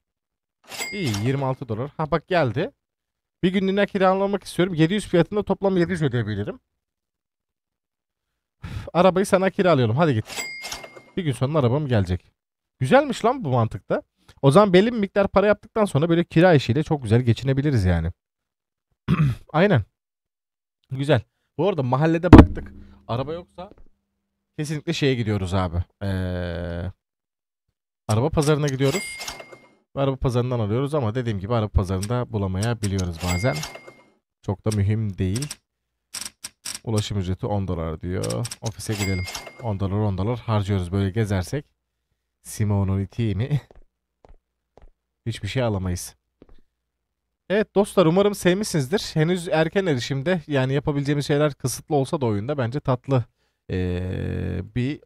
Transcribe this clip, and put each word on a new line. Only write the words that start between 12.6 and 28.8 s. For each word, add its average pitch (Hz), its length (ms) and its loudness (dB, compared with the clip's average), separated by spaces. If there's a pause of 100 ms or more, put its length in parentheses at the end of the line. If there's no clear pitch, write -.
Güzelmiş 240 460 2
lan 247 200 0
bu 147 40 -4
mantıkta. 123 540 0 (400)
O 139 80 6
zaman 196 220 6
belli 202 200 6
bir 247 60 -4
miktar 196 300 0
para 196 180 2
yaptıktan 208 380 0
sonra 160 240 0
böyle 165 160 2
kira 175 300 6
işiyle 135 280 2
çok 147 200 -2
güzel 113 200 4
geçinebiliriz 131 600 0
yani. 82 280 2 (960)
<clears throat> 147 440 0
Aynen. 160 320 4 (1080)
Güzel. 135 300 2 (380)
Bu 165 100 2
arada 170 140 -2
mahallede 160 500 0
baktık. - 400 8 (360)
Araba 135 240 -6
yoksa 175 380 -14 (880)
kesinlikle 156 340 -6
şeye 139 220 2
gidiyoruz 101 400 -2
abi. 92 220 0 (260)
Ee, 90 920 -4 (1160)
araba 175 220 0
pazarına 151 360 0
gidiyoruz. 135 520 -2 (800)